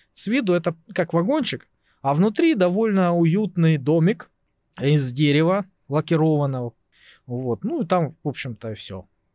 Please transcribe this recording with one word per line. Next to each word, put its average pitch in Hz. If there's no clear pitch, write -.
С -
виду 220
это 170
как 165
вагончик, 202
а 139
внутри 220
довольно 185
уютный 170
домик 160
из 139
дерева 156
лакированного. 147
Вот. 123
Ну, 285
и 170
там, 175
в 151
общем-то, 117
и 101
все. 95